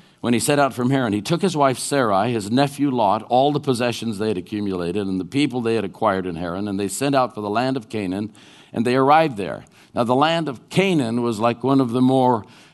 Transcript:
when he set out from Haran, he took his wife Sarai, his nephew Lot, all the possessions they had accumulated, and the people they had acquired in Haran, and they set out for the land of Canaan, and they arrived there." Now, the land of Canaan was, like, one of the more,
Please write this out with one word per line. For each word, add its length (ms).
when 140
he 80
set 180
out 140
from 160
Haran, 240
he 80
took 200
his 140
wife 240
Sarai, 540
his 180
nephew 400
Lot, 320
all 300
the 80
possessions 560
they 100
had 100
accumulated, 720
and 100
the 60
people 380
they 140
had 100
acquired 400
in 100
Haran, 320
and 100
they 120
set 260
out 180
for 60
the 100
land 280
of 100
Canaan, 460
and 120
they 120
arrived 400
there." 260
Now, 100
the 100
land 360
of 180
Canaan 540
was, 180
like, 240
one 160
of 120
the 100
more, 420